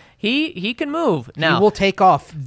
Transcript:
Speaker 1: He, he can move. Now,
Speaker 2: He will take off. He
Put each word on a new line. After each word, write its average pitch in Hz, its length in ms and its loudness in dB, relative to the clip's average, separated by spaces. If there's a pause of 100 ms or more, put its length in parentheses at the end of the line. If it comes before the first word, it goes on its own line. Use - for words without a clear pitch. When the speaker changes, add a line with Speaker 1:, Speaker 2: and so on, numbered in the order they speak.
(200)
Speaker 1:
He, 277 340 -2
he 196 200 -6
can 294 160 -6
move. 254 480 -2
Now, 151 200 0
Speaker 2:
He - 40 0
will 208 80 4
take 196 320 -2
off. 180 300 4
He 165 160 -16